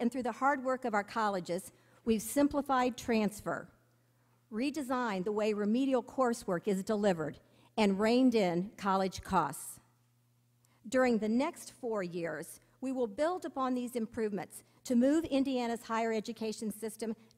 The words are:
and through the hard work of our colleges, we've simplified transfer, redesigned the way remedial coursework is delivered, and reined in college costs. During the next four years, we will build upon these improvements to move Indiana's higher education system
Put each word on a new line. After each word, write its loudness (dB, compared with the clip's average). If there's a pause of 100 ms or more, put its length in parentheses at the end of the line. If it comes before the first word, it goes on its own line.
and 2
through -2
the -2
hard 2
work -2
of -2
our 2
colleges, -2 (320)
we've 2
simplified 2
transfer, -2 (840)
redesigned -2
the -2
way 0
remedial 2
coursework 0
is 0
delivered, 0 (380)
and 4
reined 4
in 2
college 0
costs. -2 (1080)
During 4
the 0
next -2
four -4
years, -6 (220)
we -4
will 0
build -2
upon -4
these -4
improvements -4 (200)
to 0
move 6
Indiana's 0
higher -2
education -6
system -8 (240)